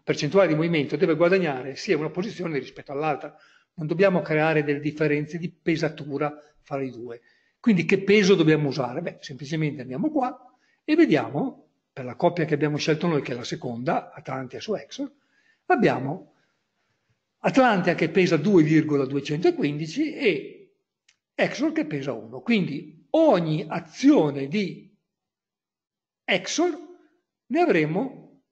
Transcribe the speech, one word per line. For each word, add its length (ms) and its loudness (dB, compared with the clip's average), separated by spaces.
percentuale 460 2
di 60 2
movimento 420 0
deve 180 2
guadagnare 640 0
sia 220 0
una 100 -4
posizione 500 -6
rispetto 340 -12
all'altra. 440 -4
Non 120 -8
dobbiamo 340 2
creare 440 0
delle 160 -2
differenze 580 -2
di 120 -8
pesatura 840 -4
fra 220 -8
i 80 -6
due. 300 -14
Quindi 240 2
che 180 0
peso 320 6
dobbiamo 340 4
usare? 320 -4
Beh, 200 -8
semplicemente 600 -6
andiamo 280 -6
qua 280 -2
e 140 -2
vediamo, 720 0
per 120 -10
la 120 -10
coppia 300 0
che 80 -2
abbiamo 240 0
scelto 280 -2
noi, 140 0
che 120 -6
è 40 -6
la 80 -10
seconda, 640 -6
Atlantia 500 -12
su 140 -6
Exor, 380 -10
abbiamo 640 0
Atlantia 540 4
che 140 0
pesa 300 2
due 240 6
virgola 420 2
duecentoquindici 1080 -2
e 580 -4
Exor 380 -2
che 120 -2
pesa 280 -6
uno. 280 -12
Quindi 680 -4
ogni 580 2
azione 800 2
di 460 -6
Exor 540 -2
ne 140 0
avremo 920 0